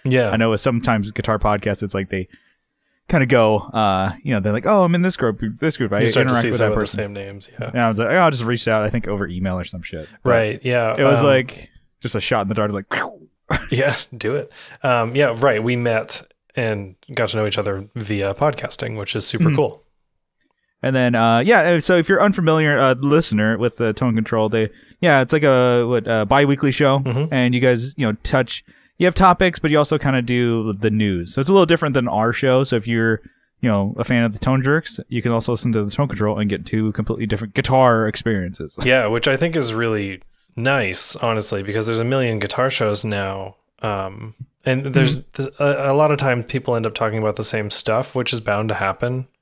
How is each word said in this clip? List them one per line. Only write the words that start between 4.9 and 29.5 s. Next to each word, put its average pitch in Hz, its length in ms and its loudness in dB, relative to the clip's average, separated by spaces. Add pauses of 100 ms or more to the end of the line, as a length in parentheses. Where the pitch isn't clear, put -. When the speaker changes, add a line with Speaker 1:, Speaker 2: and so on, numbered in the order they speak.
Speaker 2:
in 175 60 0
this 180 160 0
group, 110 240 -2 (180)
this 151 160 0
group. 110 160 -2
I 104 100 2
Speaker 1:
You 113 60 4
start 127 200 2
to - 20 0
Speaker 2:
interact 120 120 2
Speaker 1:
see 117 80 0
Speaker 2:
with 123 80 0
Speaker 1:
some 113 100 2
Speaker 2:
that 104 40 0
Speaker 1:
of 107 40 -2
the 107 80 0
Speaker 2:
person." 101 160 -6
Speaker 1:
same 101 140 -8
names, 98 360 -12 (100)
yeah. 120 100 -6
Speaker 2:
And 123 120 -2
I 117 80 2
was 107 100 0
like, 117 100 0
"Oh, 147 60 2
I'll 175 160 4
just 123 140 -4
reach 117 240 -2
out," 110 140 2
I 107 60 0
think 113 200 -2
over 101 180 -2
email 92 320 -4
or 90 60 -8
some 87 160 -14
shit. 78 260 -12 (160)
But 131 60 2
Speaker 1:
Right, 113 340 2
yeah, 120 340 0
Speaker 2:
it 135 60 2
was 135 160 4
Speaker 1:
um, 143 80 2
Speaker 2:
like 131 420 0 (300)
just - 160 -6
a 101 60 -2
shot 110 220 0
in 98 40 -2
the 101 80 -4
dark, 104 160 0
like, 98 200 -6
<laughs> - 800 -6
Speaker 1:
Yeah, 131 240 0 (200)
do 113 200 -4
it. 143 160 -6 (320)
Um, 120 320 0
yeah, 135 200 2
right. 117 280 2
We 123 120 0
met 117 460 -2 (340)
and 104 380 -4 (220)
got 117 140 -2
to 110 80 -4
know 107 100 0
each 101 100 -4
other 98 280 -4 (100)
via 101 400 -4
podcasting, 131 600 -4
which 104 200 -8
is 107 100 -2
super - 200 0
Speaker 2:
Mm-hmm. 151 100 2
Speaker 1:
cool. - 280 -2 (1000)
Speaker 2:
And 131 140 0
then, 123 180 2
uh, 117 260 4
yeah, 185 220 4
uh, 170 200 4
so 180 160 4
if 165 100 2
you're 190 160 4
unfamiliar, 160 560 2
uh, 131 160 4
listener 123 600 2
with 117 200 -2
the 113 160 0
Tone 120 220 -2
Control, 110 320 0
they, 107 220 0 (320)
yeah, 147 200 6
it's 127 120 0
like 151 100 2
a, 123 420 4
what, 120 220 0
a 113 180 2
bi-weekly 139 460 2
show, 139 280 2
Speaker 1:
Mm-hmm. 135 340 -2
Speaker 2:
and 123 200 2
you 123 60 0
guys, 123 380 2
you 139 100 -2
know, 107 60 0 (100)
touch, - 400 -2 (340)
you 175 80 2
have 180 100 4
topics, 180 440 4